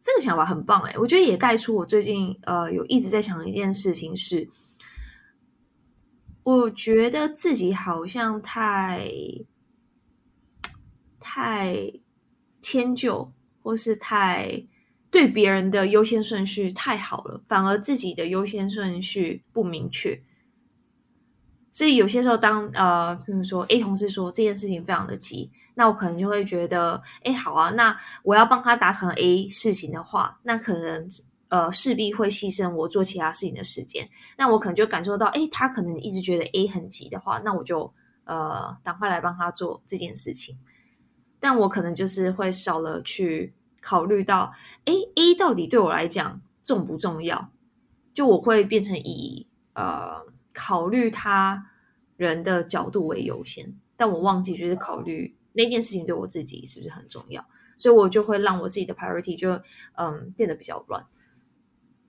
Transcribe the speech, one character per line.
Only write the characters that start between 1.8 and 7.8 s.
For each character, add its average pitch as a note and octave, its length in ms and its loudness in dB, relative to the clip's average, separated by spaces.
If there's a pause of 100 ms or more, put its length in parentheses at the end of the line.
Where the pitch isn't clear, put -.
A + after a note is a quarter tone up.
最 G#3 160 4
近， G3 420 -2
呃， E3+ 300 -2
有 F3+ 140 -2
一 B3+ 140 4
直 F#3+ 80 -2
在 G#3 120 2
想 G#3 160 -4
的 D#3+ 120 -8
一 F#3+ 40 -6
件 G3 200 0
事 F#3+ 200 0
情 E3 240 -6
是， F3+ 320 -2 (2000)
我 B3 260 6
觉 A3+ 400 4
得 D4+ 180 0
自 D4+ 280 0
己 F3+ 180 0
好 F3 320 -6